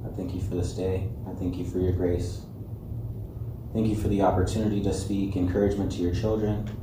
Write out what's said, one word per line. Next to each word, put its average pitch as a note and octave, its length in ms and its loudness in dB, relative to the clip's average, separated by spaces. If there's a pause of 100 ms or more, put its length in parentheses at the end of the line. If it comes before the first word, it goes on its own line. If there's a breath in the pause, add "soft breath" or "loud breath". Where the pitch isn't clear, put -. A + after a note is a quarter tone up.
I - 120 -6
thank F#2 180 -4
you - 80 -2
for - 140 -2
this - 180 0
day. F#2 340 0 (200)
I - 60 -8
thank F2+ 240 -2
you F2+ 80 -4
for F2+ 140 -2
your F2+ 120 4
grace. F2 500 0 (1300)
Thank A2+ 160 2
you G#2+ 80 2
for G2+ 120 0
the G2+ 160 4
opportunity G2 600 4
to F#2+ 100 2
speak G2 420 0
encouragement G2 580 2
to - 60 -6
your F2 140 2
children. G#2+ 540 2 (160)